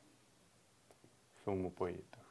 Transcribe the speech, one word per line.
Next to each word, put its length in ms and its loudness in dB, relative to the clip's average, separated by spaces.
сумму 260 2
p 220 0
и 80 -6
t. 180 -18